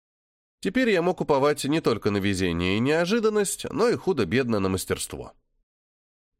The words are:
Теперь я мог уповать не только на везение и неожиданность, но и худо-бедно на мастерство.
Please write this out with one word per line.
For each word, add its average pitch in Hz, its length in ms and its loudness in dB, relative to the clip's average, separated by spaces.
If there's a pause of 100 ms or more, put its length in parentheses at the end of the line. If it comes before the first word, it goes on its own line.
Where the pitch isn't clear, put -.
(600)
Теперь 226 300 0
я 180 120 2
мог 175 180 0
уповать 147 440 2
не 147 160 0
только 113 300 0
на 101 80 0
везение 92 580 0
и 110 40 0
неожиданность, 196 920 0
но 196 180 0
и 196 80 2
худо-бедно 117 640 0
на 95 80 0
мастерство. 90 640 -6 (1080)